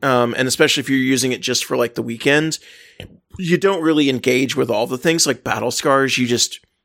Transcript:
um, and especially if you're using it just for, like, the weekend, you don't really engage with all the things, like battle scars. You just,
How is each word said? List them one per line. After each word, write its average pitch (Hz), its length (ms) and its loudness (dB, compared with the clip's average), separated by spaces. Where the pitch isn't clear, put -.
um, 123 360 2
and 131 100 0
especially 147 320 2
if 123 80 -6
you're 135 100 2
using 131 340 0
it 120 100 -6
just 127 220 -2
for, 139 120 -4
like, 120 180 0
the 117 80 -4
weekend, 143 560 0
you 180 180 0
don't 190 260 0
really 151 280 2
engage 127 460 0
with 131 140 0
all 110 160 0
the 127 120 -6
things, 165 280 0
like 127 180 -2
battle 117 260 -2
scars. 135 480 0
You 123 80 0
just, - 340 -2